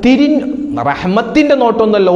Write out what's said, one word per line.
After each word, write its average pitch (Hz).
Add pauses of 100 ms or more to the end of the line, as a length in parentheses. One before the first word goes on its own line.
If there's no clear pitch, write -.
തിരിഞ്ഞ് 277 (420)
റഹ്മത്തിൻ്റെ 226
നോട്ടമൊന്നുമല്ല, 214